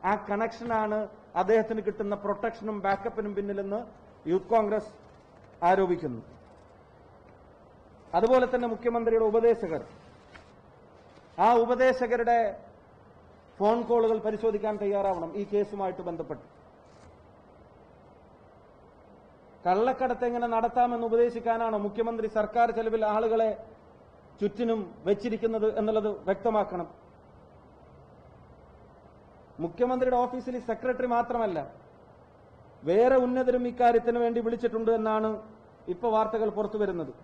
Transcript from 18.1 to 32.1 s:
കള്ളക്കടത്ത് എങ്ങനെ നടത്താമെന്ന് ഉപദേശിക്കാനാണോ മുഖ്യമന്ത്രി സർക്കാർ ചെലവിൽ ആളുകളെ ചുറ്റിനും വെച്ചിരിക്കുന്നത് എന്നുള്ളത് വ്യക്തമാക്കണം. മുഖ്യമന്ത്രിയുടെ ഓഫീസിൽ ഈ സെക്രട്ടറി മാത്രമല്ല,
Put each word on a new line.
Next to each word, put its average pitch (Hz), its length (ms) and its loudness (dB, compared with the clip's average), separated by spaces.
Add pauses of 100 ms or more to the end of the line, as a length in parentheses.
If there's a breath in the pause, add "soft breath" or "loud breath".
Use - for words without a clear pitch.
കള്ളക്കടത്ത് 247 640 0
എങ്ങനെ 240 240 -4
നടത്താമെന്ന് 233 560 0
ഉപദേശിക്കാനാണോ 233 680 0 (100)
മുഖ്യമന്ത്രി 220 400 -4 (100)
സർക്കാർ 226 300 2 (100)
ചെലവിൽ 220 240 0 (120)
ആളുകളെ 220 360 2 (920)
ചുറ്റിനും 220 400 0 (280)
വെച്ചിരിക്കുന്നത് 220 580 0 (120)
എന്നുള്ളത് 214 320 0 (180)
വ്യക്തമാക്കണം. 196 600 -2 (2750)
മുഖ്യമന്ത്രിയുടെ 247 600 0
ഓഫീസിൽ 247 340 -6
ഈ - 100 -8
സെക്രട്ടറി 247 480 -4
മാത്രമല്ല, 233 420 -2 (1300)